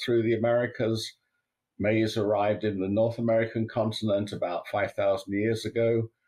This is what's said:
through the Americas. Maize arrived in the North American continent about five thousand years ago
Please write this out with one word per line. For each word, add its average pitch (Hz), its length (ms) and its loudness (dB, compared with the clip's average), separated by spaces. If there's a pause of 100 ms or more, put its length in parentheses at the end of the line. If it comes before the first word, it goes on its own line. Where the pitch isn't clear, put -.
through 117 200 2
the 113 100 2
Americas. 113 800 0 (640)
Maize 110 380 2
arrived 104 480 0
in 98 160 -2
the 92 80 -2
North 110 300 0
American 113 500 0
continent 110 640 -2
about - 340 -4
five 101 280 -2
thousand 98 400 0
years 110 300 0
ago 113 440 0 (200)